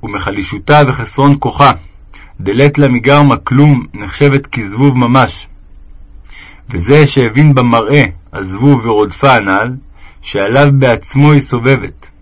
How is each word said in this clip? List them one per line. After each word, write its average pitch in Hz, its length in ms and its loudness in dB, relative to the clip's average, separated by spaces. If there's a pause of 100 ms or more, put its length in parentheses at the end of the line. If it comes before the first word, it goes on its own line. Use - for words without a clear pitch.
ומחלישותה 101 840 -2
וחסרון 139 500 -2
כוחה, 127 340 0 (680)
דלת 127 380 0
לה 143 100 2
מגרמה 131 480 2
כלום, 135 580 2
נחשבת 135 520 -2
כזבוב 123 520 -2
ממש. 123 500 0 (1200)
וזה 131 360 0
שהבין 135 480 2
במראה 120 480 0 (300)
הזבוב 110 540 0
ורודפה 107 460 0
הנ"ל, 107 420 -2 (480)
שעליו 117 500 0
בעצמו 135 600 0
היא 143 80 4
סובבת. 120 680 -4 (120)